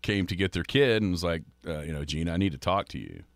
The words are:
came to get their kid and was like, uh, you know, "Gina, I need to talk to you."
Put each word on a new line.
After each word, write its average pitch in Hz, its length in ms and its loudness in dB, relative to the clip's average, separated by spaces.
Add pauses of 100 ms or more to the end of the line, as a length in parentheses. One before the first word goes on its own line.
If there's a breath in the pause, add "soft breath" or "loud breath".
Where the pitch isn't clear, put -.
came 101 260 2
to 92 80 -2
get 92 160 0
their 85 120 -2
kid 123 380 4
and 98 100 2
was 87 120 -2
like, 85 200 0 (240)
uh, 76 140 -6
you 80 120 -6
know, 73 120 -4
"Gina, 78 280 -2
I 87 40 0
need 95 160 2
to 67 40 -10
talk 95 320 0
to 67 100 -10
you." 50 240 -14 (120)